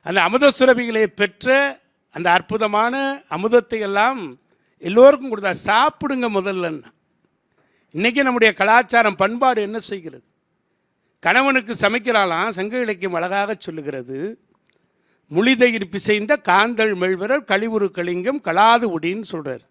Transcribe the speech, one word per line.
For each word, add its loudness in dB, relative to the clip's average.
அந்த -2
அமுதசுரபிகளை 2
பெற்ற -2
அந்த -2
அற்புதமான -2
அமுதத்தை 0
எல்லாம் -2
எல்லோருக்கும் 4
கொடுத்தா. -4
"சாப்பிடுங்க 0
முதல்லன்னா." -4
இன்னைக்கு 0
நம்முடைய 2
கலாச்சாரம், 2
பண்பாடு 0
என்ன -6
செய்கிறது? -14
கணவனுக்கு 2
சமைக்கிறாளாம், 0
சங்க -6
இலக்கியம் -4
அழகாக -2
சொல்லுகிறது. -10
"முளிதயிர் 2
பிசைந்த 0
காந்தள் 2
மெல்விரல் -2
கழிவுறு -2
கலிங்கம் -4
கலாது 2
உடின்னு" -6
சொல்றாரு. -10